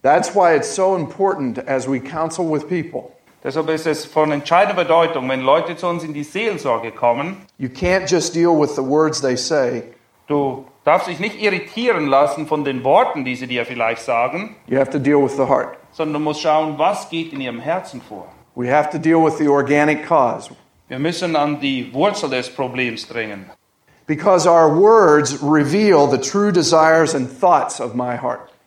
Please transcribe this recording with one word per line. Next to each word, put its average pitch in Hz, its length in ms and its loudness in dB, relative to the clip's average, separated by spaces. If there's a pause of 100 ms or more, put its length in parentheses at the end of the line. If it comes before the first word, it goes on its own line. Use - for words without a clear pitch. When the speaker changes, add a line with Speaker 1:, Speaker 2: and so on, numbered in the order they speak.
Speaker 1:
That's - 320 2
why 180 220 4
it's - 180 -4
so 190 220 0
important 156 600 -4 (100)
as 131 200 -4
we 135 120 -2
counsel 160 500 -6
with 151 180 -4
people. 165 440 -8 (320)
Speaker 2:
Deshalb 147 260 -4
ist 160 160 -4
es 151 180 -2
von 156 280 0
entscheidender 180 500 2
Bedeutung, 160 460 0
wenn 131 120 -2
Leute 165 360 0
zu 185 100 -8
uns 170 180 -4
in 156 80 -10
die 143 120 -8
Seelsorge 143 680 -4
kommen. 139 460 -2 (200)
Speaker 1:
You 131 100 -6
can't 180 400 -2
just 160 260 0
deal 170 160 4
with 151 240 2
the 135 80 -4
words 151 380 2
they 127 160 0
say. 123 460 -2 (440)
Speaker 2:
Du 143 380 -2 (200)
darfst 180 240 2
dich 165 120 -10
nicht 202 200 -6
irritieren 202 680 -2
lassen 143 400 2
von 147 180 -2
den 131 200 -4
Worten, 143 400 2
die 127 120 -6
sie 127 100 -10
dir 123 180 -4
vielleicht 120 380 -4
sagen. 131 540 -4 (100)
Speaker 1:
You 123 120 0
have 131 120 0
to 151 80 -4
deal 143 240 2
with 131 140 -2
the 135 100 0
heart. 127 300 0 (160)
Speaker 2:
Sondern 156 220 -6
du 147 60 -4
musst 151 200 -4
schauen, 156 380 0
was 180 300 -2
geht 160 240 -8
in 139 80 -10
ihrem 120 200 -8
Herzen 151 400 -8
vor. 92 260 -16 (280)
Speaker 1:
We 123 180 -2
have 151 180 2
to 160 80 -6
deal 160 260 4
with 151 140 0
the 151 100 2
organic 147 580 2
cause. 131 440 0 (380)
Speaker 2:
Wir 131 100 -10
müssen 165 380 -4
an 147 240 -2
die 131 320 -4
Wurzel 170 380 -2
des 127 200 -4
Problems 123 580 -6
dringen. 107 420 -10 (560)
Speaker 1:
Because 170 420 2
our 165 200 6
words 156 720 6
reveal 151 680 4
the 131 100 2
true 202 340 0
desires 160 600 4
and 127 140 -4
thoughts 165 520 0
of 120 140 -6
my 123 220 -4
heart. 120 340 -8 (160)